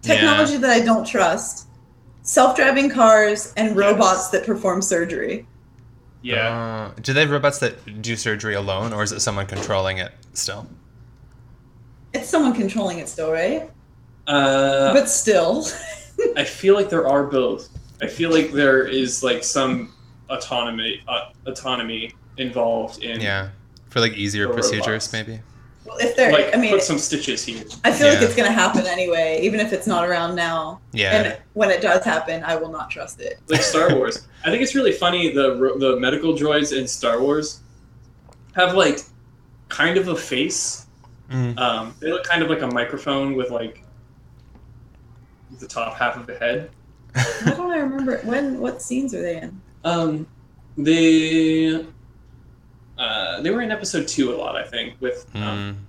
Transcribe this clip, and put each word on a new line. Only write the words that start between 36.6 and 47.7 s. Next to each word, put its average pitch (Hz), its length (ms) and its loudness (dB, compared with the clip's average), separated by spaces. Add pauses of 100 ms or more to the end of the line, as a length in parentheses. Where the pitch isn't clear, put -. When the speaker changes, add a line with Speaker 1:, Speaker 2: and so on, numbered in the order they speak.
Speaker 3:
in 131 120 -4
Star 117 320 0
Wars 147 400 -2 (920)
have, 180 200 2
like, 190 260 4 (680)
kind 170 280 0
of 185 120 0
a 170 80 -2
face. - 720 -4 (440)
Speaker 1:
Mm. 123 280 -2
Speaker 3:
Um, 113 420 -2
they 156 100 -4
look 180 140 -4
kind 170 180 0
of 151 80 -2
like 147 120 -2
a 127 60 -4
microphone 139 640 -4
with, 127 160 -4
like, 117 320 -8 (1800)
the 131 60 -16
top 113 300 -8
half 120 200 -2
of 120 100 -14
the 123 100 -14
head. 120 340 -4 (440)
Speaker 2:
Why - 400 -2
don't 359 160 -4